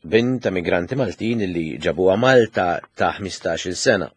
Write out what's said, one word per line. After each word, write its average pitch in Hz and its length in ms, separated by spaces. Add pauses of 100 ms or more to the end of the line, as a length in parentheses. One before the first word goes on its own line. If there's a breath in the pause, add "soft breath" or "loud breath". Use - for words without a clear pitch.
bint 117 400
ta' 98 100
migranti 90 460
Maltin 110 460
illi 85 200 (160)
ġabuha 92 360
Malta 117 500 (260)
ta' 90 240
ħmistax-il 90 600
sena 98 400